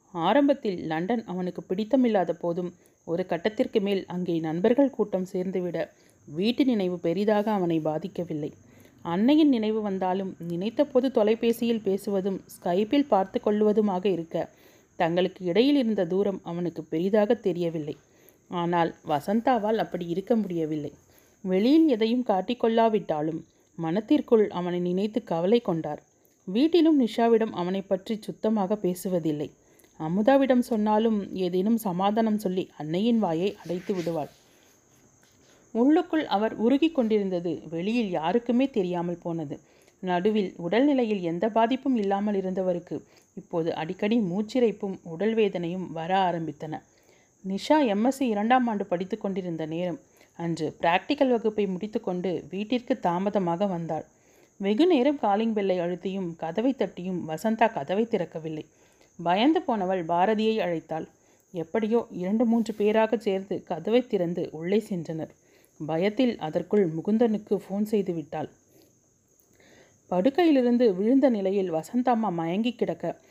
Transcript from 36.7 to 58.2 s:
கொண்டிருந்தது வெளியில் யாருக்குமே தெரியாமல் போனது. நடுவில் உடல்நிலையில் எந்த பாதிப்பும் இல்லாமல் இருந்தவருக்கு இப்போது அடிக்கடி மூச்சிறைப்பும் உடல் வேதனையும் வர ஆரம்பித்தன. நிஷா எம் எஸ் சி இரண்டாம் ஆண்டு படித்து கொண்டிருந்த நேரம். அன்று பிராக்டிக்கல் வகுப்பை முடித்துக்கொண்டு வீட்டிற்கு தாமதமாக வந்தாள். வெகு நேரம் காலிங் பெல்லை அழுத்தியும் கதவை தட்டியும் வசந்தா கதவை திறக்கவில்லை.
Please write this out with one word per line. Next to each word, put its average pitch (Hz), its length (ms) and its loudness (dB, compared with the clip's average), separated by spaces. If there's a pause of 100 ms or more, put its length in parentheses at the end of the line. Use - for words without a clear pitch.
கொண்டிருந்தது 202 600 0 (180)
வெளியில் 202 400 -2
யாருக்குமே 226 600 0
தெரியாமல் 175 520 -4
போனது. 165 340 -6 (480)
நடுவில் 185 540 0
உடல்நிலையில் 220 640 0
எந்த 170 280 -2
பாதிப்பும் 240 480 0
இல்லாமல் 202 400 0
இருந்தவருக்கு 185 580 -4 (420)
இப்போது 170 380 -4
அடிக்கடி 185 440 -2
மூச்சிறைப்பும் 202 840 0
உடல் 190 320 -2
வேதனையும் 185 560 0
வர 165 280 -6
ஆரம்பித்தன. 160 540 -2 (720)
நிஷா 196 420 2
எம் 208 200 2
எஸ் 262 120 0
சி 277 100 -2
இரண்டாம் 226 400 2
ஆண்டு 208 180 -2
படித்து 185 320 -4
கொண்டிருந்த 180 480 -4
நேரம். 165 340 -4 (400)
அன்று 165 340 -4
பிராக்டிக்கல் 254 580 0
வகுப்பை 214 360 0
முடித்துக்கொண்டு 190 640 -4 (180)
வீட்டிற்கு 214 500 -4
தாமதமாக 185 640 0
வந்தாள். 165 400 -4 (540)
வெகு 214 280 2
நேரம் 285 320 4
காலிங் 220 340 0
பெல்லை 196 260 0
அழுத்தியும் 180 560 -4
கதவை 175 380 -2
தட்டியும் 185 540 -4
வசந்தா 220 440 0
கதவை 180 340 -2
திறக்கவில்லை. 160 600 -6 (540)